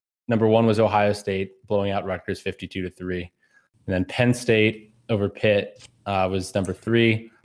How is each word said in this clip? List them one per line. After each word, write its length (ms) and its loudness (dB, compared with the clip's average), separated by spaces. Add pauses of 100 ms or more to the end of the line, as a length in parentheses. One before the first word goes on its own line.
(300)
Number 180 2
one 180 4
was 140 2
Ohio 320 2
State, 560 -6
blowing 240 0
out 140 -4
Rutgers 340 -6
fifty-two 420 -10
to 80 -8
three. 400 -8 (560)
And 80 -4
then 120 0
Penn 280 0
State 640 0 (140)
over 180 0
Pitt, 580 0 (200)
uh, 260 0
was 240 -6
number 160 -2
three. 580 0 (140)